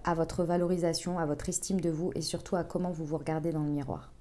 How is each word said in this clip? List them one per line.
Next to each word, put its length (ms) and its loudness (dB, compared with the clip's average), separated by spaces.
à 100 2
votre 300 2
valorisation, 760 2
à 60 2
votre 240 0
estime 320 0
de 80 2
vous 260 0
et 60 -2
surtout 340 -2
à 80 2
comment 280 -2
vous 140 -4
vous 120 -2
regardez 340 0
dans 120 0
le 60 2
miroir. 520 -4